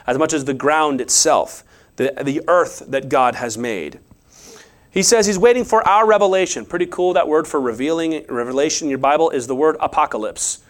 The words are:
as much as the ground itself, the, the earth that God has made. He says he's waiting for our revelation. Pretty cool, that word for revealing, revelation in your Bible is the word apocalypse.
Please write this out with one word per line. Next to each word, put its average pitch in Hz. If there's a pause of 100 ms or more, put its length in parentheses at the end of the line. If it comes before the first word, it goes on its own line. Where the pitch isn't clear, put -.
as 127
much 156
as 147
the 139
ground 143
itself, - (320)
the, - (100)
the 139
earth 170
that 135
God 127
has 113
made. 107 (920)
He 190
says 214
he's 196
waiting 240
for 220
our 208
revelation. 190
Pretty 175
cool, 180
that 175
word 156
for 151
revealing, 151
revelation 131
in 147
your 135
Bible 151
is 123
the 131
word 151
apocalypse. 139 (100)